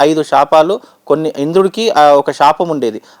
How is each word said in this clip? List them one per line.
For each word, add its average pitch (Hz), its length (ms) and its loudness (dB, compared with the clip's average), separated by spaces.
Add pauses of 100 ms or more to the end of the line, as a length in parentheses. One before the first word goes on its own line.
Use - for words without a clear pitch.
ఐదు 156 220 2
శాపాలు, 156 580 0 (260)
కొన్ని 151 300 -2
ఇంద్రుడికి, 185 540 -2
ఆ, 147 200 4
ఒక 143 200 2
శాపం 151 380 0
ఉండేది. 123 340 -6 (180)